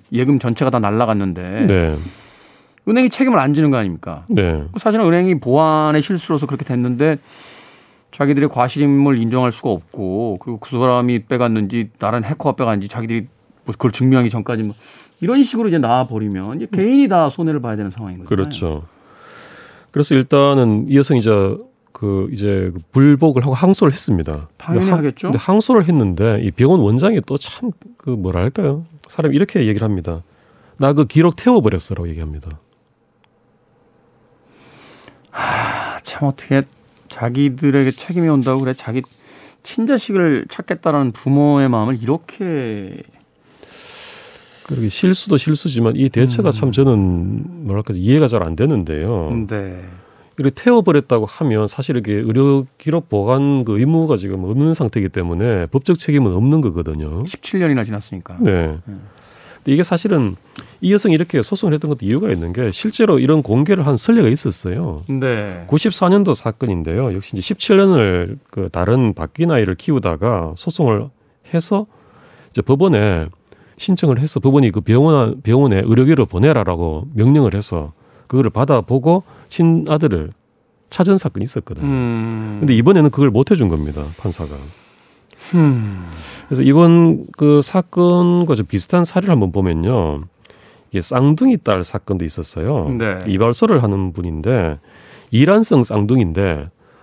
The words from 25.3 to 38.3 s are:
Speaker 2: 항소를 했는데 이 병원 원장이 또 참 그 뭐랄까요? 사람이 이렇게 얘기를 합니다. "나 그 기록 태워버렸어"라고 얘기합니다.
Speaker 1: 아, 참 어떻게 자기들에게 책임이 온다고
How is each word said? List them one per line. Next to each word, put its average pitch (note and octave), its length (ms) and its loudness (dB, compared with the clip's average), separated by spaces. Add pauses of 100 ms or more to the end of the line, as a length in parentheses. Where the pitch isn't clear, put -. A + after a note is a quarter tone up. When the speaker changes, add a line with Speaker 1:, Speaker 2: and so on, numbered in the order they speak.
Speaker 2:
항소를 G#3 500 2
했는데 G#2+ 560 2
이 G2 80 -2
병원 D3+ 300 4
원장이 C3+ 440 2
또 C#3 120 -4
참 - 340 -8 (260)
그 - 120 -10
뭐랄까요? B2 760 -2 (220)
사람이 D3+ 280 -2
이렇게 E3+ 300 0
얘기를 G#2+ 220 0
합니다. E2+ 340 -6 (560)
"나 C#3 140 2
그 C#3+ 140 2
기록 D#3+ 320 2
태워버렸어"라고 G#2+ 720 0
얘기합니다. D2+ 500 -10 (2750)
Speaker 1:
아, - 720 -8
참 - 240 -6
어떻게 C#3 340 0 (480)
자기들에게 C3 800 0
책임이 E3+ 360 -4
온다고 C3+ 340 0